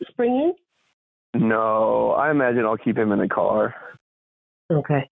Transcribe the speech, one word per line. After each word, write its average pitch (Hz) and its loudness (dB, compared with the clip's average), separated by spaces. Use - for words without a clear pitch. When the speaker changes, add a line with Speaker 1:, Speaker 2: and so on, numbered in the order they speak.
Speaker 1:
springing? 262 0
Speaker 2:
No, 110 2
I 147 0
imagine 123 2
I'll 110 0
keep 113 -2
him 110 0
in 98 2
the 92 0
car. 107 0
Speaker 1:
Okay. 143 -2